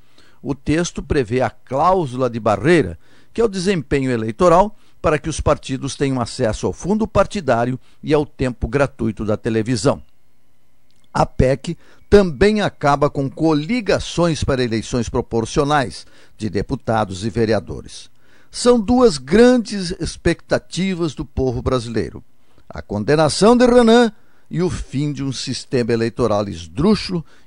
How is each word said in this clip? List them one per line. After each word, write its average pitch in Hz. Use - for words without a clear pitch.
O 139
texto 165
prevê 127
a 113
cláusula 135
de 117
barreira, 107
que 220
é -
o 233
desempenho 170
eleitoral, 165
para 156
que 160
os 147
partidos 139
tenham 135
acesso 117
ao 92
fundo 214
partidário 127
e 139
ao 151
tempo -
gratuito 113
da 104
televisão. 110
A 160
pec 135
também 202
acaba 143
com 139
coligações 160
para 127
eleições 113
proporcionais 131
de 107
deputados 101
e 113
vereadores. 104
São 240
duas 233
grandes 202
expectativas 165
do 151
povo 127
brasileiro: 110
a -
condenação 151
de 247
Renan 233
e 156
o 180
fim 147
de 135
um 135
sistema 120
eleitoral 113
esdrúxulo 123